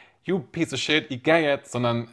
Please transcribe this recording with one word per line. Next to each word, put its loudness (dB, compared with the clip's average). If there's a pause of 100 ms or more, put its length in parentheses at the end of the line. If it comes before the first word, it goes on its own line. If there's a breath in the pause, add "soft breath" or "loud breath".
(240 loud breath)
„You 0
piece -4
of -4
shit, 0
ich -6
geh 4
jetzt“, -2
sondern 0